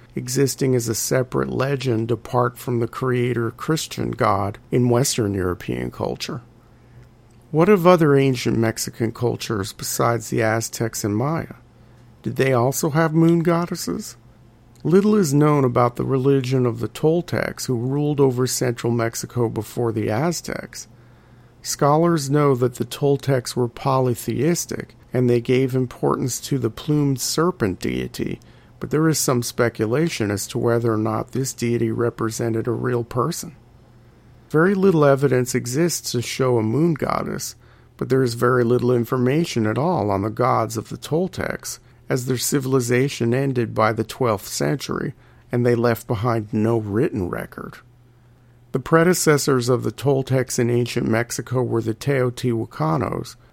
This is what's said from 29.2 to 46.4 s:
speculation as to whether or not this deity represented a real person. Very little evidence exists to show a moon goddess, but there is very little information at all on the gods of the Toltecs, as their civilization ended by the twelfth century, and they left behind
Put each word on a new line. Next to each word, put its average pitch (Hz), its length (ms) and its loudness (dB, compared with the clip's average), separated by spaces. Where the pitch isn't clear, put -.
speculation 117 880 0
as 98 160 -4
to - 100 -6
whether 117 340 2
or 110 60 0
not 110 360 -2
this 131 200 -4
deity 117 380 -2
represented 113 760 -2
a 120 60 -2
real 123 320 -2
person. 143 520 -4
Very 175 240 4
little 185 320 4
evidence 135 480 4
exists 127 600 -2
to 123 100 -2
show 127 340 0
a 110 60 2
moon 139 320 2
goddess, - 600 -4
but 127 120 -4
there 131 140 4
is 117 100 0
very 123 300 2
little 120 280 2
information 127 760 0
at 107 100 -2
all 143 320 0
on 98 140 0
the 107 80 -2
gods 117 460 0
of 104 120 -8
the 117 80 -10
Toltecs, - 840 -6
as 131 160 -2
their 131 120 -2
civilization 127 960 0
ended 123 400 -2
by 110 200 2
the 113 100 -2
twelfth 110 440 -2
century, - 680 -4
and 120 160 0
they 120 100 4
left 117 320 0
behind 113 440 -2